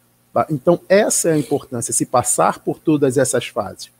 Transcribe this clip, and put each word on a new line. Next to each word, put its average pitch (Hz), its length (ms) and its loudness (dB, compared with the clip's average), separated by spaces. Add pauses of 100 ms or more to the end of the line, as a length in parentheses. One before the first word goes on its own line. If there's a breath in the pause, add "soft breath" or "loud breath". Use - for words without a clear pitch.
(340 soft breath)
Tá? 120 160 0
Então, 160 380 0
essa 202 400 2
é 165 40 2
a 151 60 2
importância, 127 540 -4
se - 120 0
passar - 540 0
por - 220 -6
todas 139 360 2
essas 131 300 0
fases. - 540 -8